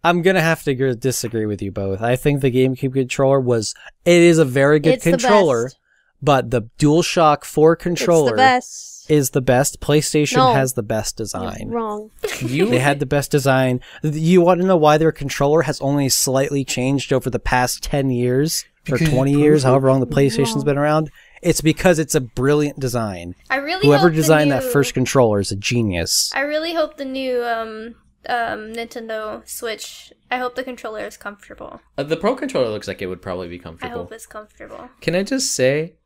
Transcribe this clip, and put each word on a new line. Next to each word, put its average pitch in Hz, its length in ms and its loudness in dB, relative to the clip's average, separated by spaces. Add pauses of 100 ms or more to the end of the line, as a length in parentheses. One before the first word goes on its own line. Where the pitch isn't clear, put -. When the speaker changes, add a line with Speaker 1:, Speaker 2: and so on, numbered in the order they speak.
Speaker 1:
I'm 175 200 2
gonna 185 180 2
have 160 220 -2
to 143 100 -2
gr-, 127 200 -2
disagree 113 520 -4
with 104 160 -4
you 98 100 -6
both. 98 300 -6
I 120 140 0
think 143 260 0
the 135 100 2
GameCube 131 420 0
controller 135 460 0
was, 120 360 -2 (300)
it 175 160 6
is 170 180 6
a 156 60 4
very 139 340 2
good 160 160 2
Speaker 2:
It's - 80 -14
the 165 80 2
Speaker 1:
controller, 180 540 2
Speaker 2:
best. - 120 -14 (440)
Speaker 1:
but 135 280 2
the 117 140 0 (160)
DualShock 151 640 2
four 156 300 4
Speaker 2:
It's - 100 -4
the 180 60 -4
Speaker 1:
controller 160 460 2
Speaker 2:
best. - 720 0
Speaker 1:
is 147 240 4
the 139 100 0
best. 127 400 0
PlayStation 151 560 0
Speaker 2:
No. 254 160 4
Speaker 1:
has 131 200 0
the 120 100 -6
best 107 360 -6
Speaker 2:
You're 110 60 -6
Speaker 1:
design. 95 440 -10
Speaker 2:
wrong. 214 400 -8 (320)
Speaker 3:
You 131 300 -2
Speaker 1:
They 123 80 2
had 143 200 0
the 143 60 -2
best 143 240 -2
design. 131 520 0 (200)
Th-, 151 140 -4
you 170 260 4
wanna 175 220 4
know 190 140 2
why 151 200 6
their 160 140 2
controller 143 500 0
has 143 180 -4
only 139 300 0
slightly 139 560 0
changed 131 480 -2
over 127 160 0
the 117 100 -6
past - 440 -2
ten 139 260 -2
years 127 560 0 (240)
or 127 80 -2
Speaker 3:
Because 165 40 0
you 160 120 2
Speaker 1:
twenty 135 200 2
years, 147 280 4
Speaker 3:
proved - 40 -6
it. - 20 4
Speaker 1:
however 135 240 4
long 135 80 2
the 123 80 -2
PlayStation's 139 480 0
Speaker 2:
Wrong. 143 100 -4
Speaker 1:
been 139 140 0
around? 151 320 0 (320)
It's 170 180 0
because 156 360 2
it's 151 160 -4
a 143 80 0
brilliant 143 580 -2
design. 107 540 -6 (160)
Speaker 4:
I 262 60 0
really 302 320 0
Speaker 1:
Whoever 147 160 6
Speaker 4:
hope 175 80 6
the 156 60 -4
Speaker 1:
designed 151 340 4
that 131 120 0
Speaker 4:
new - 60 -6
Speaker 1:
first 143 240 0
controller 120 460 2
is 98 120 -4
a 101 40 -6
genius. 101 800 -2
Speaker 4:
I 269 60 -2
really 311 340 -4
hope 302 220 -4
the 277 80 -10
new, 262 380 -4
um, 226 520 -8 (340)
um, 220 440 -6
Nintendo 226 760 -10
Switch, - 640 -12 (160)
I 247 80 -4
hope 247 160 -6
the 262 100 -8
controller 226 360 -12
is 208 180 -14
comfortable. - 640 -18 (160)
Speaker 3:
Uh, 143 60 -6
the 151 120 -2
Pro 208 200 -2
controller 175 340 -4
looks 107 180 -8
like 95 140 -10
it 95 60 -6
would 90 160 -10
probably 92 240 -8
be 87 120 -14
Speaker 4:
I - 40 -20
Speaker 3:
comfortable. 240 400 -14
Speaker 4:
hope - 80 -16
it's - 160 -20
comfortable. - 600 -18 (120)
Speaker 3:
Can 165 140 -4
I 196 80 0
just 262 320 -4
say 143 400 0 (100)